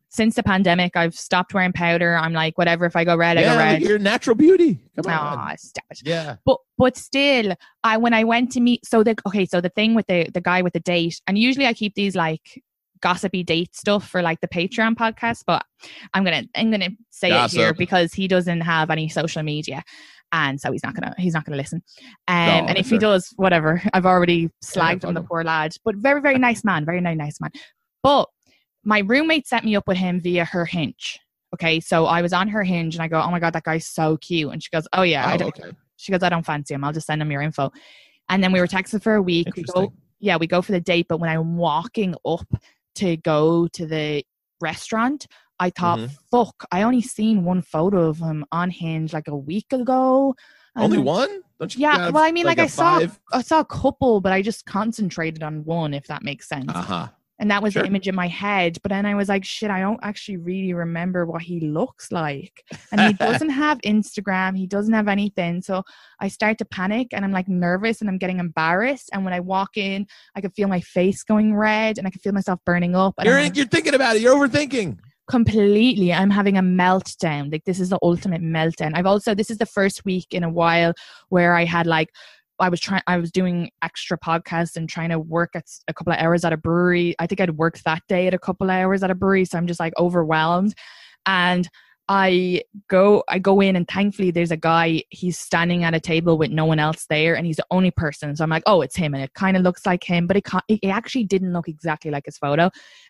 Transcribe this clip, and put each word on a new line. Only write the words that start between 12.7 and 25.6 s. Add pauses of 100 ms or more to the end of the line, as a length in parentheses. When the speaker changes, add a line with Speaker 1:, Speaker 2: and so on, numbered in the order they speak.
Speaker 1:
gossipy
date
stuff
for,
like,
the
Patreon
podcast,
but (500)
I'm
gonna, (140)
I'm
gonna (200)
say
it
here
Speaker 2:
Gossip.
Speaker 1:
because
he
doesn't
have
any
social
media. (520)
And
so
he's
not
gonna,
he's
not
gonna
listen. (460)
Um,
Speaker 2:
No, (160)
Speaker 1:
and
if
he
Speaker 2:
sure.
Speaker 1:
does,
whatever. (120)
I've
already
Speaker 2:
Yeah, (160)
Speaker 1:
slagged
on
Speaker 2:
fuck
Speaker 1:
the
Speaker 2:
him.
Speaker 1:
poor
lad, (120)